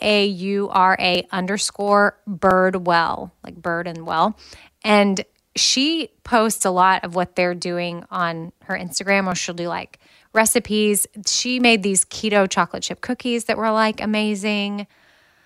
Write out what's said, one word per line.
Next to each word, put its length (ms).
A 240
U 440
R 280
A 320
underscore 880
Birdwell, 1000
like 120
bird 300
and 200
well. 300
And 400
she 560
posts 420
a 40
lot 340
of 100
what 220
they're 180
doing 560
on 420
her 120
Instagram, 540
or 40
she'll 200
do, 140
like, 300
recipes. 720
She 340
made 220
these 220
keto 460
chocolate 320
chip 180
cookies 440
that 120
were, 140
like, 320
amazing. 840